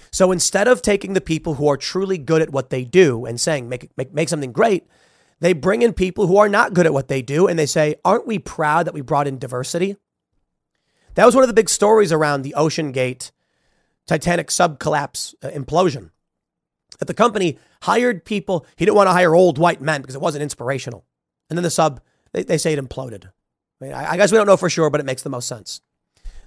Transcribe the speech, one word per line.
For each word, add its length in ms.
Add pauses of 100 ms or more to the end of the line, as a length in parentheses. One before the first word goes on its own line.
(120)
So 200
instead 360
of 140
taking 320
the 80
people 320
who 140
are 100
truly 400
good 240
at 80
what 180
they 160
do 400
and 160
saying, 280
"Make, 280
make, 160
make 160
something 240
great," 340 (540)
they 140
bring 260
in 120
people 340
who 100
are 120
not 260
good 100
at 80
what 160
they 140
do, 240
and 120
they 80
say, 380
"Aren't 220
we 120
proud 480
that 80
we 60
brought 260
in 120
diversity?" 580 (1200)
That 100
was 100
one 100
of 40
the 60
big 160
stories 420
around 300
the 140
OceanGate 720 (760)
Titanic 440
sub 280
collapse, 640
uh, 60
implosion. 640 (880)
That 80
the 80
company 440 (240)
hired 440
people, 400 (100)
he 80
didn't 120
wanna 160
hire 220
old 220
white 240
men 220
because 120
it 60
wasn't 220
inspirational. 640 (420)
And 80
then 60
the 80
sub, 320 (300)
they, 100
they 160
say 160
it 40
imploded. 460 (560)
I 40
mean, 80
I, 200
I 40
guess 140
we 80
don't 80
know 100
for 140
sure, 200
but 100
it 60
makes 160
the 80
most 180
sense. 320 (680)